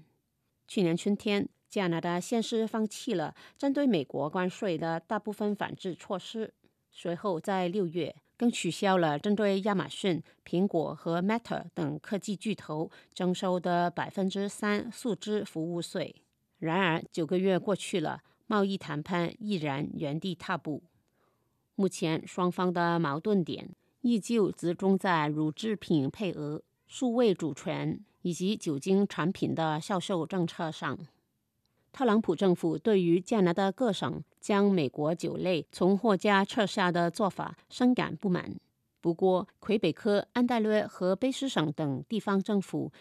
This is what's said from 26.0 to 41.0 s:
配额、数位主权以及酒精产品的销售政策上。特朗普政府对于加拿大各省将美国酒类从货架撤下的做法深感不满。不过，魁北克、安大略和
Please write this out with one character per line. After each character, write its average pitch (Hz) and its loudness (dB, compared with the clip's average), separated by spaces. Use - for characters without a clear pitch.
配 185 -4
额、 151 -8
数 247 -2
位 233 4
主 151 -2
权 147 -4
以 180 -2
及 190 -2
酒 147 -4
精 196 4
产 165 -2
品 - -2
的 156 0
销 190 -2
售 170 -2
政 175 -2
策 160 -6
上。 139 -6
特 269 0
朗 220 6
普 175 0
政 185 4
府 160 0
对 202 4
于 170 6
加 214 0
拿 175 6
大 196 2
各 240 0
省 151 -4
将 202 4
美 170 4
国 151 0
酒 - -4
类 165 0
从 190 4
货 208 4
架 196 4
撤 - 0
下 180 2
的 170 2
做 196 0
法 - -6
深 254 4
感 160 0
不 196 -2
满。 - 0
不 170 2
过， 185 2
魁 214 0
北 165 2
克、 202 0
安 247 4
大 240 2
略 214 2
和 190 0